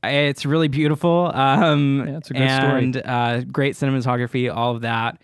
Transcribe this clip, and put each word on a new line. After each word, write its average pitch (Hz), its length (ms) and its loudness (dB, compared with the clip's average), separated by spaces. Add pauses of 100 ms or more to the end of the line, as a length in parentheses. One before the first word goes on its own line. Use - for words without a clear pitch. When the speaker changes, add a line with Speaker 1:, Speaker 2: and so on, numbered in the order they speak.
Speaker 1:
it's 143 420 0
really 156 240 2
beautiful. 156 640 2
Um, 139 720 2
Speaker 2:
Yeah, 143 100 -6
it's 156 140 -10
a - 20 -8
great 131 180 2
story. 135 320 2
Speaker 1:
and, 131 220 0
uh, 120 360 -2
great 127 340 -2
cinematography, 123 800 -2
all 120 200 0
of 117 60 -8
that. 117 420 -2